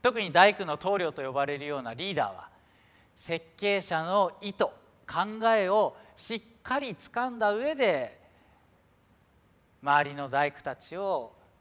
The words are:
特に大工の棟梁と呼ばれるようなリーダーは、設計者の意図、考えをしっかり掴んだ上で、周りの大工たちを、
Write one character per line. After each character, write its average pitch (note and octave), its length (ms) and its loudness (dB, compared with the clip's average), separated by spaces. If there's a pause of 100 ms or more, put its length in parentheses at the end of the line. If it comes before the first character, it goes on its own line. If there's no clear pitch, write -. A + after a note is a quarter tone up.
特 A#3+ 180 2
に F#3 120 -4
大 G3 240 8
工 G3+ 100 -6
の D3+ 120 -4
棟 G3 200 0
梁 E3 140 -2
と C#3+ 120 -10
呼 C3 80 -6
ば C#3 140 0
れ C#3+ 120 -4
る C#3+ 80 -10
よ D3 140 -4
う - 20 -8
な A#2 120 -10
リ F3+ 180 -6
ー E3+ 40 -4
ダ C#3 80 0
ー G#2 40 0
は、 F#2 220 -12 (680)
設 E3 300 -8 (120)
計 G3+ 240 0
者 D#3+ 220 -2
の F#3 280 2 (100)
意 G3+ 100 -8
図、 F#3 140 0
考 - 80 -8 (800)
え F#3+ 140 2
を G3 260 2 (200)
し - 200 -10
っ G#3+ 60 -8 (200)
か C4 180 -2
り C4+ 140 -6
掴 B3 360 -4
ん A#3 100 -10
だ G#3 140 4
上 C4+ 200 0
で、 E3+ 460 0 (1600)
周 C#3+ 300 4
り C#3+ 40 -12
の C#3+ 140 -8
大 C#3+ 220 2
工 - 100 -20
た C3+ 140 -8
ち - 220 -16
を、 F3 360 -4 (280)